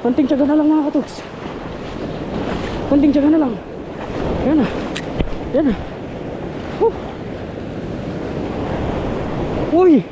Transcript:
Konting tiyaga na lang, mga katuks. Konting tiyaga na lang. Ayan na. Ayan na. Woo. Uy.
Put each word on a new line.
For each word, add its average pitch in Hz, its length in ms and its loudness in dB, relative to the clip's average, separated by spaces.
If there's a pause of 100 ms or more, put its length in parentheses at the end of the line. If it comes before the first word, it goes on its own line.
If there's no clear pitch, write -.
Konting 247 240 4
tiyaga 277 240 4
na 302 80 6
lang, 302 80 6
mga 311 240 4
katuks. - 320 -2 (1700)
Konting 285 240 6
tiyaga 294 160 6
na 320 160 4
lang. 226 60 -2 (880)
Ayan 294 160 4
na. 226 80 4 (880)
Ayan 302 160 4
na. 190 40 2 (1080)
Woo. 440 80 4 (3000)
Uy. 320 320 8